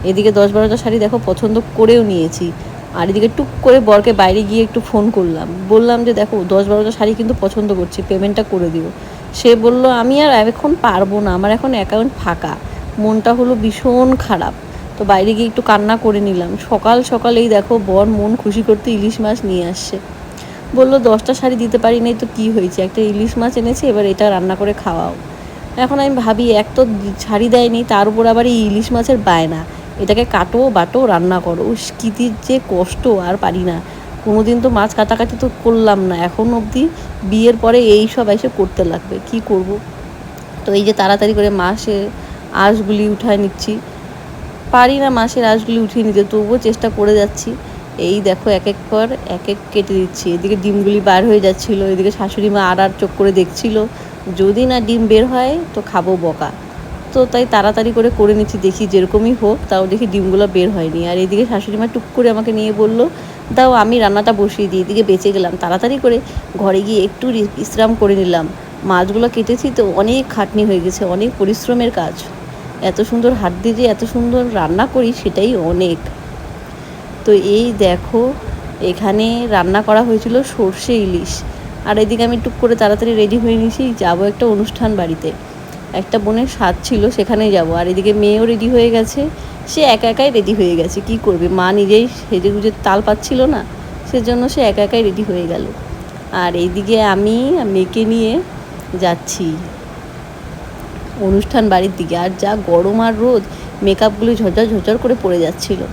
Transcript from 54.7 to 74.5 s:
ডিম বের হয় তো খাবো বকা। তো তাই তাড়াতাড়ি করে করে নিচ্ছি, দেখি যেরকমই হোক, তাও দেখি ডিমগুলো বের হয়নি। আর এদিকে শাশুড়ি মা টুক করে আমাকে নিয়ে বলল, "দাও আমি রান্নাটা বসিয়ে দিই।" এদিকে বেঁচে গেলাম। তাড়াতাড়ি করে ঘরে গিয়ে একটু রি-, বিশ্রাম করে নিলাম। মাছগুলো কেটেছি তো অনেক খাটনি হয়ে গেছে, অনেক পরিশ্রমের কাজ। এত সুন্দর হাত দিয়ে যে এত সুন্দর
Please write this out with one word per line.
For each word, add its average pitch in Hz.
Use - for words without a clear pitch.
ডিম 226
বের 214
হয় 254
তো 208
খাবো 180
বকা। 151
তো 254
তাই 247
তাড়াতাড়ি 214
করে 226
করে 208
নিচ্ছি, 214
দেখি 190
যেরকমই 196
হোক, 214
তাও 190
দেখি 214
ডিমগুলো 190
বের 180
হয়নি। 170
আর 175
এদিকে 196
শাশুড়ি 208
মা 220
টুক 226
করে 240
আমাকে 226
নিয়ে 214
বলল, 226
"দাও 262
আমি 233
রান্নাটা 214
বসিয়ে 202
দিই।" 185
এদিকে 214
বেঁচে 190
গেলাম। 180
তাড়াতাড়ি 190
করে 240
ঘরে 196
গিয়ে 208
একটু 226
রি-, 214
বিশ্রাম 220
করে 202
নিলাম। 175
মাছগুলো 190
কেটেছি 233
তো 202
অনেক 240
খাটনি 214
হয়ে 190
গেছে, 180
অনেক 190
পরিশ্রমের 220
কাজ। 165
এত 190
সুন্দর 233
হাত 202
দিয়ে 226
যে 240
এত 220
সুন্দর 240